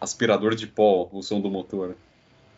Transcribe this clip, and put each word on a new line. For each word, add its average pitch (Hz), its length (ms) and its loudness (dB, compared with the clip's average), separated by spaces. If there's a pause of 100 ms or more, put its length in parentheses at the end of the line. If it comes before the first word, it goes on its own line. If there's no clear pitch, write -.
aspirador 110 540 0
de 110 120 -6
pó, 101 440 4
o 98 120 -12
som 104 180 -4
do 101 100 -4
motor. 92 460 -6 (600)